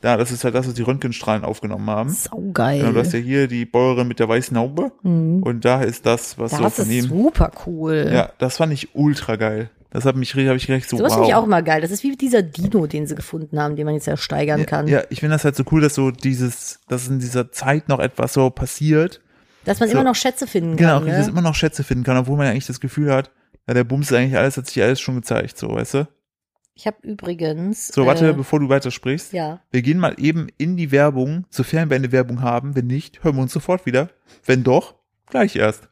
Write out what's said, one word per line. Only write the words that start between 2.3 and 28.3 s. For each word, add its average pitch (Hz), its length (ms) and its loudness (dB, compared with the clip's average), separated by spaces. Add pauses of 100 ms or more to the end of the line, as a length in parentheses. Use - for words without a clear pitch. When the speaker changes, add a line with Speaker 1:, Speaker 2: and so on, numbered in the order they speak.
Speaker 1:
Genau, 113 140 2
du 113 80 2
hast 170 120 0
ja 117 60 0
hier 131 280 0
die 120 200 -4
Bäuerin 123 400 2
mit 120 100 -6
der 113 100 2
weißen 120 300 0
Haube. 143 340 -2 (120)
Speaker 2:
Mhm. 170 400 2
Speaker 1:
Und 120 200 -2
da 127 200 2
ist 120 240 -2
das, 117 320 -2
was 113 120 -2
Speaker 2:
Das 147 80 -2
Speaker 1:
so 214 120 4
von 214 140 -2
Speaker 2:
ist 214 60 0
Speaker 1:
ihm 123 160 2
Speaker 2:
super 220 440 2 (160)
cool. 156 440 -2
Speaker 1:
Ja, - 280 2
das 127 180 -2
fand 160 160 0
ich - 220 -8
ultra 143 400 2
geil. 110 340 -2 (220)
Das 117 120 -6
hat 131 140 2
mich, 127 180 -4
hab 135 220 2
ich - 100 -6
gedacht, 131 220 -2
so, 123 80 -2
Speaker 2:
Sowas 262 160 2
Speaker 1:
wow. - 60 4
Speaker 2:
finde 226 100 6
ich - 60 6
auch 226 100 4
immer 185 160 4
geil. 156 180 0
Das 165 100 -2
ist 196 140 -6
wie 269 140 -2
dieser 247 240 2
Dino, 170 440 0
den 147 220 -4
sie 151 80 -6
gefunden 156 420 -8
haben, 147 200 -2
den 151 80 -4
man 151 100 -2
jetzt 147 120 -6
ja 151 100 -2
steigern 147 420 -2
Speaker 1:
Ja, 151 60 0
Speaker 2:
kann. 151 240 -2
Speaker 1:
ja, 143 200 4
ich - 120 -8
finde 151 140 0
das 151 100 0
halt 143 100 2
so - 160 0
cool, 160 80 4
dass 147 160 4
so 135 160 2
dieses, 123 800 -4
dass 123 180 -4
in 135 120 -2
dieser 123 340 -4
Zeit 143 340 -2
noch 139 120 2
etwas - 340 -2
so 131 160 4
passiert. 151 720 0 (420)
Speaker 2:
Dass 202 160 -2
man 226 80 2
Speaker 1:
So. 220 80 0
Speaker 2:
immer 254 80 4
noch 254 120 2
Schätze 254 320 -2
finden 165 280 -2
Speaker 1:
Genau, 160 240 6
Speaker 2:
kann, 156 80 -2
ne? 151 40 -2
Speaker 1:
dass 143 160 2
man 175 100 -2
immer 180 100 2
noch 156 80 0
Schätze 147 300 -2
finden 123 180 -2
kann, 127 140 2
obwohl 127 180 0
man 147 100 2
ja 127 60 2
eigentlich 127 160 -4
das 123 140 -10
Gefühl 143 320 0
hat, 135 180 0 (380)
ja, 120 40 0
der 123 120 4
Bums 139 260 -2
ist 123 60 4
eigentlich 131 200 2
alles, 135 200 2
hat 131 100 -8
sich - 160 0
alles 127 160 2
schon 127 160 -6
gezeigt, 113 420 -4
so, 110 160 -8
weißt 117 200 -4
du? 143 140 0 (680)
Speaker 2:
Ich - 140 -14
hab 214 180 -8
übrigens, 175 840 -6
Speaker 1:
So, 135 180 2
warte, 160 260 4